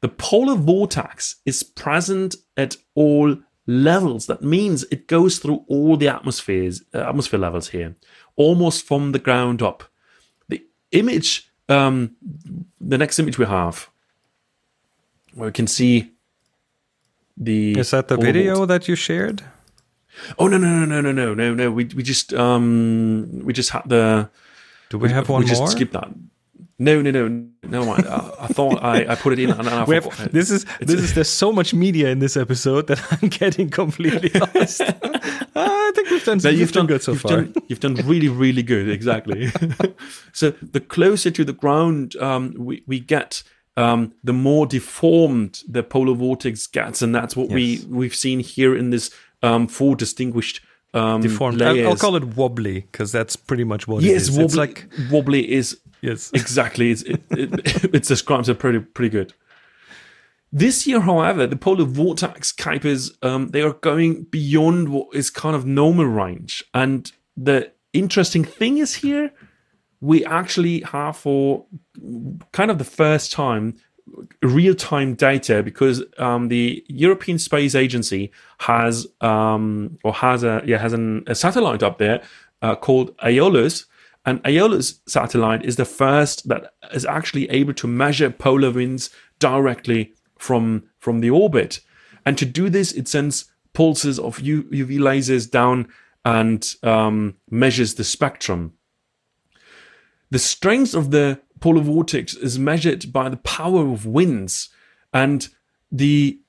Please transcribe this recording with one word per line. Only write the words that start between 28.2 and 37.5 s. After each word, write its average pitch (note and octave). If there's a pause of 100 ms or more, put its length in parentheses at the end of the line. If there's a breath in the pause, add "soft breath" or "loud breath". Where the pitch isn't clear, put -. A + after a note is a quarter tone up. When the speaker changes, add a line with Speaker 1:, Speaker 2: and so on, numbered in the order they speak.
Speaker 1:
I -
thought C3+
I, A#2
I A#2
put C3+
it B2+
in B2+
and A2+
I A#2+
Speaker 2:
<laughs> A2+
We D#3
have, E3+
Speaker 1:
forgot. -
Speaker 2:
this E3+
is, G3 (160 loud breath)
Speaker 1:
It's C3+
Speaker 2:
this F3
is, F3
there's D#3
so G3+
much F#3+
media E3
in C3
this C3+
episode C3
that C#3 (120)
<laughs> D#3
I'm G#3+
getting F#3+
completely E3
Speaker 1:
<laughs> G3
Speaker 2:
lost. -
I D#4+
think G4+
we've F4
done, G#3+
Speaker 1:
No, D3
Speaker 2:
we've D#3
Speaker 1:
you've E3+
Speaker 2:
done F#3
Speaker 1:
done -
Speaker 2:
good C#3+
so C3
Speaker 1:
you've C#3
Speaker 2:
far. A#2
Speaker 1:
done, D#3+ (140)